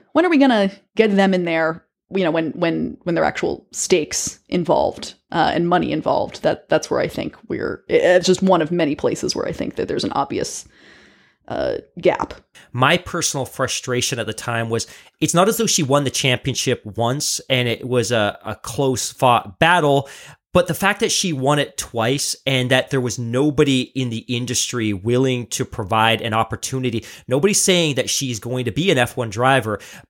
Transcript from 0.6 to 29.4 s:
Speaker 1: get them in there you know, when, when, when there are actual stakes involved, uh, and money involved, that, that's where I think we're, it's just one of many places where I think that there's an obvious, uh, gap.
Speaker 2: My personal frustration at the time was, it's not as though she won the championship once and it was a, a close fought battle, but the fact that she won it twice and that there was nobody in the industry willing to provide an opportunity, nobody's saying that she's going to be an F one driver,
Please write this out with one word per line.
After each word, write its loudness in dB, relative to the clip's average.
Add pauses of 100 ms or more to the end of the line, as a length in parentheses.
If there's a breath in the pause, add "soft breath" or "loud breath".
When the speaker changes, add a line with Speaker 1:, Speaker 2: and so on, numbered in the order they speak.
Speaker 1:
get 4
them 4
in 2
there -2 (300)
you 2
know, 2
when, 0
when, -2
when -2
there 2
are 2
actual -4
stakes -2 (100)
involved, 0 (160)
uh, 2
and 2
money 2
involved, -2
that, -2
that's 0
where 0
I 0
think -8 (120)
we're, -6
it's 4
just 4
one 4
of -2
many 0
places -2
where -4
I -4
think -6
that -4
there's -4
an -4
obvious, -4 (800 soft breath)
uh, -4 (220)
gap. 0 (380 loud breath)
Speaker 2:
My 2
personal -4
frustration -4
at -4
the -6
time -4
was, -2 (320 loud breath)
it's 0
not 4
as 0
though 0
she 0
won 2
the 0
championship -2
once -4
and 0
it -4
was 0
a, 0
a -8
close -2
fought 0
battle, 4 (440 loud breath)
but 4
the -4
fact 0
that 0
she 0
won 2
it -4
twice -2 (100)
and 0
that 2
there 0
was -2
nobody 2
in -4
the -6
industry -2
willing 0
to -4
provide 0
an -4
opportunity, -2 (200 loud breath)
nobody's 0
saying 2
that -2
she's -4
going -6
to -4
be 0
an 2
F 0
one -4
driver, 0 (300 loud breath)